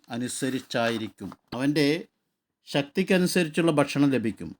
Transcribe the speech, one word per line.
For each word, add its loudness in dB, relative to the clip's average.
അനുസരിച്ചായിരിക്കും. -4
അവൻ്റെ 2
ശക്തിക്കനുസരിച്ചുള്ള 2
ഭക്ഷണം 2
ലഭിക്കും. -2